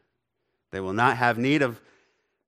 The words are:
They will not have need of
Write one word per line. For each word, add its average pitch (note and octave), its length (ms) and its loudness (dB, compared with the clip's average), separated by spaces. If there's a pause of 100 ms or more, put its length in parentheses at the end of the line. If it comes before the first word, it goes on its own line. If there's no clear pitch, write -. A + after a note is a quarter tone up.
(720)
They F#2+ 80 -10
will F#2+ 140 -6
not A#2+ 240 2
have A#2+ 200 2
need C#3 240 0
of A#2+ 180 -4 (680)